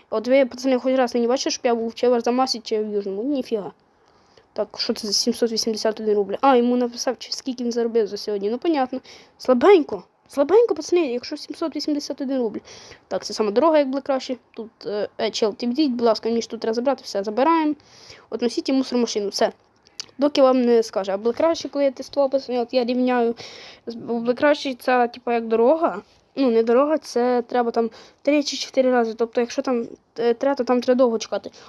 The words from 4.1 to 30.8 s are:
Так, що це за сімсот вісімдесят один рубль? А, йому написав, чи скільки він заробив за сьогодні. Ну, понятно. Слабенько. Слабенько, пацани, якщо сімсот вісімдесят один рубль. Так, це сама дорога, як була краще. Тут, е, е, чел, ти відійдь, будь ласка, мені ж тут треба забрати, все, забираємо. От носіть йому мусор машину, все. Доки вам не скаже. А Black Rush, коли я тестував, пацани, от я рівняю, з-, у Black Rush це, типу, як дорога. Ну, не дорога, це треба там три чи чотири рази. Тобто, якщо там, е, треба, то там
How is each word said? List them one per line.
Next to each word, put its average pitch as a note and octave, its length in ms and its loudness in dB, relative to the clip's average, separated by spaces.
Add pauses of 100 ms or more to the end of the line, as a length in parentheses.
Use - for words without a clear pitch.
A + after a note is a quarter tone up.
Так, G#3 120 -4 (120)
що - 140 -4
це A3 140 -8
за G3 60 -4
сімсот A#3 380 0
вісімдесят A3 480 -2
один G#3+ 160 0
рубль? G3+ 260 0
А, C4+ 140 6
йому B3 200 2
написав, A#3+ 420 -4
чи - 140 -16
скільки B3+ 320 -8
він A#3+ 80 -2
заробив A3+ 360 0
за G3+ 100 -10
сьогодні. G3+ 320 -4
Ну, A#3+ 80 -2
понятно. C4+ 420 -2 (380)
Слабенько. B3+ 680 4 (240)
Слабенько, E4 480 4
пацани, D#4+ 320 0
якщо B3 300 -6
сімсот D#4 380 -8
вісімдесят D4 460 -4
один C4+ 160 -2
рубль. A3 220 -2 (480)
Так, F#3 180 -6
це - 80 -10
сама G#3+ 180 0
дорога, D4+ 260 4
як C#4+ 120 4
була C4+ 120 -4
краще. C4 360 -4 (160)
Тут, A3 160 -12 (160)
е, G#3 240 -4 (120)
е, A3+ 80 0
чел, G#3 260 0
ти B3 120 -6
відійдь, C4+ 240 0
будь A#3+ 140 0
ласка, A3 240 2
мені A#3 120 0
ж - 80 -10
тут A3+ 100 -12
треба A3+ 140 -2
забрати, B3 320 -2
все, G3+ 180 -4
забираємо. D4+ 520 2 (540)
От A3+ 120 -8
носіть A#3+ 280 -2
йому C4+ 80 2
мусор B3+ 220 0
машину, G#3+ 300 -2
все. G#3 220 0 (680)
Доки D4 240 2
вам C4 200 6
не A#3+ 220 4
скаже. F#3+ 280 -6
А G3 60 -2
Black A#3 240 -2
Rush, D#4 280 0
коли C#4+ 160 0
я C4+ 60 2
тестував, C4+ 380 -2
пацани, C4+ 300 -2
от A#3 140 -4
я B3+ 120 0
рівняю, B3 500 0 (520)
з-, A#3 80 -8
у A#3 240 -6
Black A#3+ 240 -2
Rush D4 360 0
це, B3 280 2
типу, A#3+ 240 -10
як A#3 160 -2
дорога. A#3 540 2 (340)
Ну, C4 160 2
не A3+ 120 4
дорога, C#4 340 2
це B3 500 -2
треба A#3+ 240 -2
там A#3 180 0 (320)
три C#4+ 220 2
чи C#4 140 -8
чотири B3+ 340 0
рази. A#3 220 2
Тобто, A#3 280 -2
якщо A#3+ 200 -4
там, A#3+ 260 -2 (320)
е, A#3 140 2
треба, C#4 220 0
то B3+ 80 -2
там B3 180 2